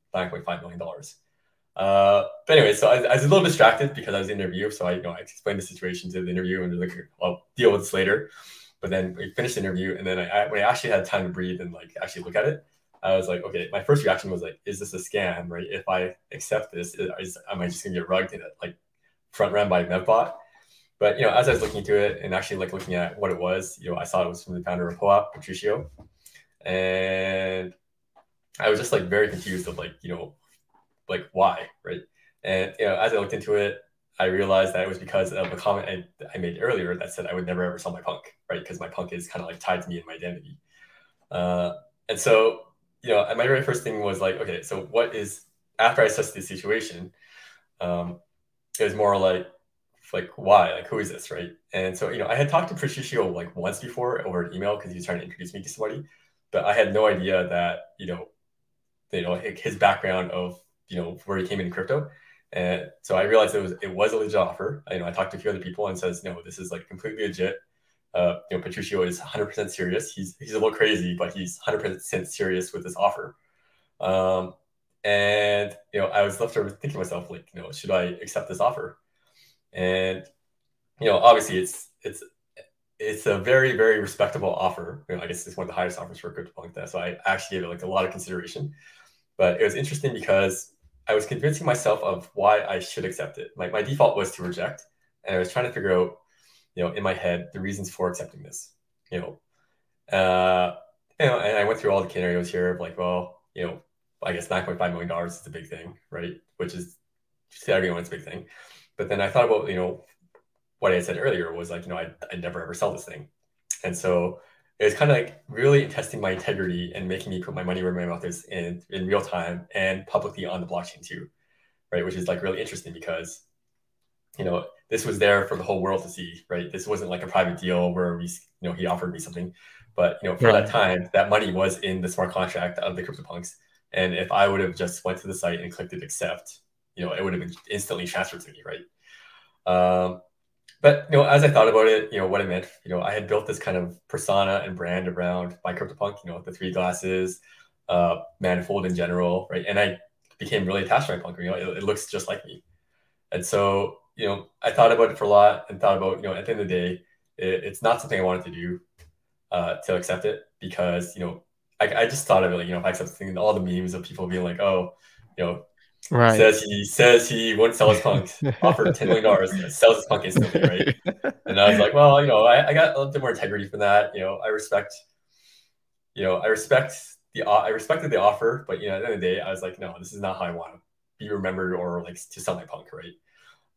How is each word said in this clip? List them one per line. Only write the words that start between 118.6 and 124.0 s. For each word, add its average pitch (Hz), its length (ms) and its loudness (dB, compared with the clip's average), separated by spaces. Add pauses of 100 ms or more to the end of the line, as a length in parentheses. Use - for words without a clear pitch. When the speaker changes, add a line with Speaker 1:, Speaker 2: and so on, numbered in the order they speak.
Speaker 1:
in 92 160 -6
real 98 140 2
time 90 540 -6
and 95 320 -2
publicly - 400 -4
on 92 140 -6
the 87 60 -10
blockchain - 400 -8
too, - 220 -14 (640)
right? 87 120 0
Which 92 120 -6
is, 90 100 -6
like, 90 160 -2
really 95 180 -4
interesting 87 320 -12
because, 82 500 -10 (920)